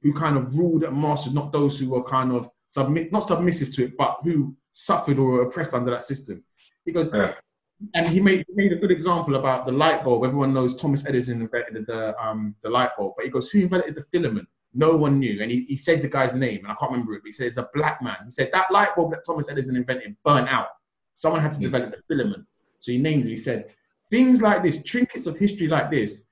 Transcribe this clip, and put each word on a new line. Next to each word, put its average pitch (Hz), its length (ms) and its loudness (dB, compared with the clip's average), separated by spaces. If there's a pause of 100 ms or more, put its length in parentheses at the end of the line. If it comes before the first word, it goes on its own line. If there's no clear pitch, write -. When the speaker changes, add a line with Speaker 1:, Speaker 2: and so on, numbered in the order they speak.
Speaker 1:
who 143 120 4
kind 147 240 2
of 123 180 -2
ruled 160 280 2
and 135 120 -4
mastered, 147 380 -2
not 143 180 -2
those 143 260 2
who 131 120 -2
were 127 120 0
kind 127 300 0
of 120 160 -2 (200)
submit-, 151 440 0
not 202 140 0
submissive 170 480 0
to 123 100 2
it, - 140 -8
but - 260 0
who 151 320 0 (160)
suffered 147 460 0
or 135 120 4
were 123 120 4
oppressed 151 320 -4
under 123 160 0
that 120 120 -4
system." 110 400 -10 (440)
He 165 60 -6
goes, 165 200 0
Speaker 2:
Yeah. 101 220 0 (580)
Speaker 1:
and 170 160 2
he 165 100 4
made, 190 300 4
he 180 60 -14
made 196 180 2
a 170 40 -2
good 180 140 0
example 165 440 2
about 127 320 0
the 127 60 -2
light 156 320 2
bulb. 123 200 2
Everyone 135 300 2
knows 127 260 0
Thomas 139 260 0
Edison 123 360 -2
invented 113 440 -6
the, 110 320 -4
um, 110 440 -6
the 110 80 -6
light 123 260 2
bulb, 98 200 -4
but 117 100 -6
he 143 40 -6
goes, 127 200 -4
"Who 208 100 4
invented 180 340 0
the 151 160 -12
filament?" 131 380 -2 (300)
No 156 160 4
one 143 240 4
knew, 110 220 0
and 110 100 -4
he, 123 140 -2
he 139 120 -6
said 156 260 2
the 139 60 -4
guy's 127 260 0
name, 123 240 -2
and 101 120 -12
I 104 40 -6
can't 139 180 -4
remember 113 220 -4
it, 101 80 -14
but - 60 -18
he 107 40 -18
said, 127 140 -6
"It's 117 100 -6
a 123 160 -6
black 151 300 -2
man." 107 140 -6 (100)
He 123 40 -20
said, - 220 -2
"That 190 180 2
light 202 240 4
bulb 160 180 2
that 160 120 -10
Thomas 156 260 -4
Edison 131 240 -4
invented 123 480 -4
burnt 135 280 2
out. 117 160 0 (480)
Someone 160 260 0
had 151 120 0
to 147 60 -10
Speaker 2:
Mm. - 40 -4
Speaker 1:
develop 120 300 -2
the - 160 -18
filament." 113 360 0 (340)
So - 140 -6
he 123 60 0
named 147 260 2
it. 110 60 -2
He 110 80 -6
said, 113 360 -6 (360)
"Things 254 320 6
like 208 200 4
this, 156 200 0
trinkets - 440 -2
of 160 120 -6
history 202 280 2
like 147 240 2
this 120 420 -2